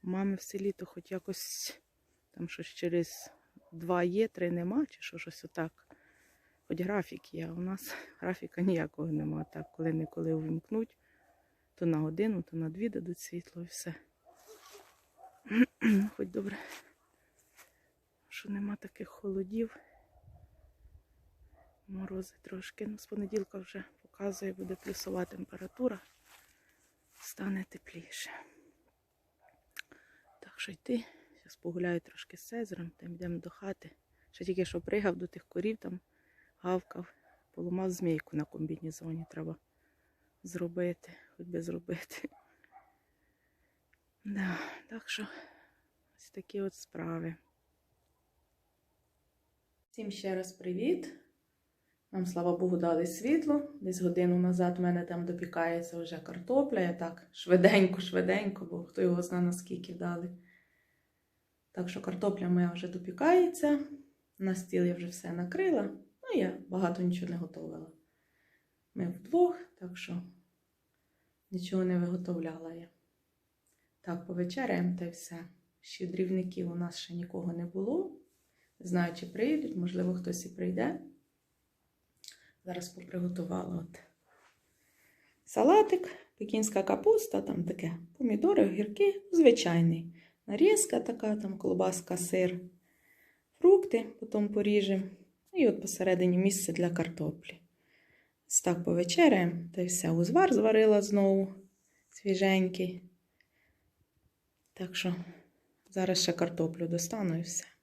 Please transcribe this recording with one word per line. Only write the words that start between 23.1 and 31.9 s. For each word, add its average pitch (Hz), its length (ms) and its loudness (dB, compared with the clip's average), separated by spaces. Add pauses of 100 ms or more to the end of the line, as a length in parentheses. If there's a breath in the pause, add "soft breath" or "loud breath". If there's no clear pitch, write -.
вже 185 260 -12 (180)
показує, 196 500 -8
буде 185 320 -8
плюсова 190 400 -6
температура, 190 760 -6 (1160 soft breath)
стане 196 500 -6
тепліше. - 640 -16 (2250 loud breath)
Так - 20 -12
що - 120 -10
йти, 233 320 -4 (320 loud breath)
зараз - 200 -20
погуляю 175 440 -4